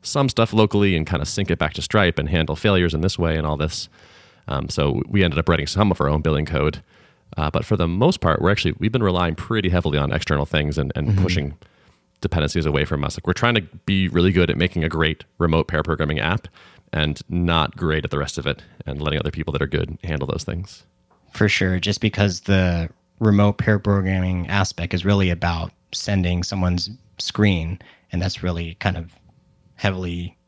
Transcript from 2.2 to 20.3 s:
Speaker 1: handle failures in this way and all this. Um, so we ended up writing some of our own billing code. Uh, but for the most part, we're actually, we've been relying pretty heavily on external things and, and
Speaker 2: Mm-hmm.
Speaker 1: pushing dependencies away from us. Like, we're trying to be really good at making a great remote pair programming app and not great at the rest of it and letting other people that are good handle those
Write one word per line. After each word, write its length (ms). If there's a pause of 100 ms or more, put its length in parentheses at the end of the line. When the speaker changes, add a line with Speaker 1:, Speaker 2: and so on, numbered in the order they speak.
Speaker 1:
handle 260
failures 380
in 80
this 160
way 200
and 100
all 100
this. 320 (580)
Um, 220
so 380
we 160
ended 160
up 100
writing 180
some 240
of 100
our 80
own 120
billing 240
code. 360 (560)
Uh, 120
but 140
for 140
the 100
most 320
part, 220
we're 100
actually, 280
we've 120
been 120
relying 320
pretty 340
heavily 280
on 140
external 340
things 320
and, 180
and 140
Speaker 2:
Mm-hmm. 140
Speaker 1:
pushing 340 (600)
dependencies 480
away 180
from 180
us. 140
Like, 80
we're 80
trying 220
to 60 (240)
be 240
really 220
good 200
at 60
making 260
a 60
great 340 (160)
remote 280
pair 140
programming 380
app 280 (460)
and 360
not 480
great 280
at 60
the 80
rest 180
of 80
it 160 (240)
and 160
letting 160
other 140
people 220
that 80
are 60
good 360
handle 240
those 160